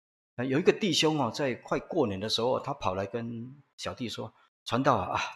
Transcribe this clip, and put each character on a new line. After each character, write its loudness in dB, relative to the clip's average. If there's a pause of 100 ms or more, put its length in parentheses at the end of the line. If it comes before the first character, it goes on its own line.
(360)
啊， -4
有 2
一 2
个 6
弟 0
兄 4
哦， 2
在 -2
快 -4
过 0
年 -2
的 -4
时 0
候， 2
他 -6
跑 -2
来 -2
跟 -8 (220)
小 -6
弟 -6
说 -10 (320)
：“传 2
道 6
啊， -2
啊， 0 (140)